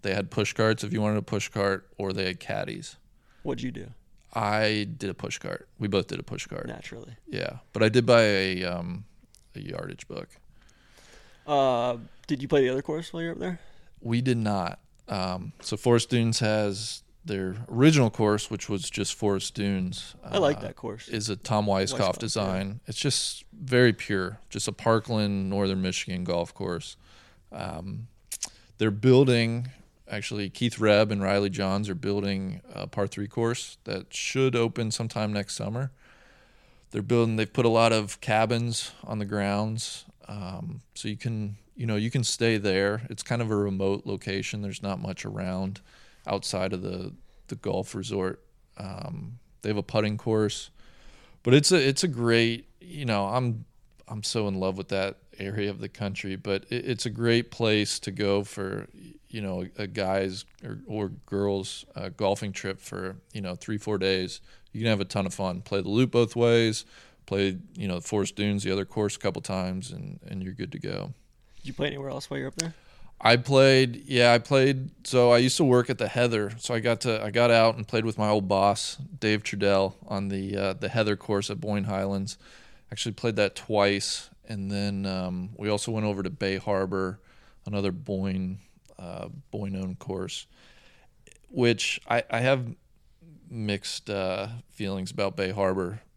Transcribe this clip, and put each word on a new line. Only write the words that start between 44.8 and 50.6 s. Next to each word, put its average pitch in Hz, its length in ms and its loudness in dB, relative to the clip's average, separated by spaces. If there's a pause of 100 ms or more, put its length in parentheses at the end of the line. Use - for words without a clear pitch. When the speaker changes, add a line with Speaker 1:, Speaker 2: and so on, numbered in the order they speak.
Speaker 1:
not 98 180 -4
much 95 240 -8
around 95 560 -4 (460)
outside 95 460 -2
of 90 100 -4
the, 92 320 -6 (340)
the - 80 -8
golf 98 380 -4
resort. 101 480 -4 (340)
Um, 104 600 -10 (240)
they 104 80 -4
have 104 60 0
a 98 60 -2
putting 104 360 0
course, 107 520 -2 (760)